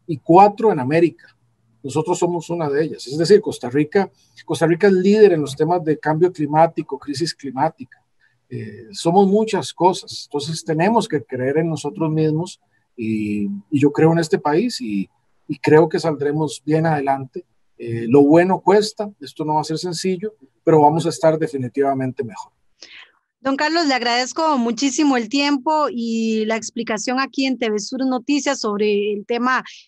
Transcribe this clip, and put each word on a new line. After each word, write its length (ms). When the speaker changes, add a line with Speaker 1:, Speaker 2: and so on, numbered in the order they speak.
Speaker 1:
y 120
cuatro 540
en 80
América. 560
Nosotros 360
somos 300
una 220
de 140
ellas. 220
Es 120
decir, 220
Costa 280
Rica, 420
Costa 200
Rica 200
es 60
líder 400
en 100
los 120
temas 300
de 140
cambio 340
climático, 680
crisis 360
climática. 680
Eh, 440
somos 360
muchas 460
cosas. 520
Entonces 380
tenemos 440
que 140
creer 360
en 100
nosotros 420
mismos 500
y, 500
y 100
yo 120
creo 200
en 60
este 200
país 420
y, 300
y 120
creo 300
que 120
saldremos 640
bien 220
adelante. 580
Eh, 320
lo 140
bueno 380
cuesta, 500
esto 240
no 100
va 80
a 20
ser 140
sencillo, 540
pero 180
vamos 240
a 40
estar 280
definitivamente 880
mejor. 300
Speaker 2:
Don 160
Carlos, 300
le 80
agradezco 640
muchísimo 600
el 120
tiempo 640
y 560
la 100
explicación 600
aquí 260
en 140
T 100
V 100
Sur 280
Noticias 540
sobre 520
el 140
tema 360